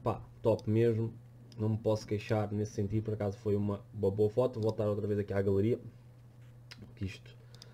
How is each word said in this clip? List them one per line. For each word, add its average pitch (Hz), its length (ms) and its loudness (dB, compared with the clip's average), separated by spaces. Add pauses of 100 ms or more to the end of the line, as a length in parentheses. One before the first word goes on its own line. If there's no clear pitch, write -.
pá, 107 200 -2 (200)
top 107 260 2
mesmo, 113 420 4 (480)
não 110 120 0
me 107 80 0
posso 107 280 0
queixar 107 460 0
nesse 104 200 -2
sentido, 107 320 -2
por 107 100 -2
acaso 104 240 -4
foi 104 180 0
uma, 101 260 -2 (120)
uma 101 160 2
boa 107 180 2
foto. 123 320 0
Vou 104 40 -2
voltar 110 240 0
outra 101 180 -2
vez 104 120 0
aqui 98 140 -2
à 98 80 0
galeria, 101 400 2 (1160)
que 101 100 -6
isto - 280 -10 (400)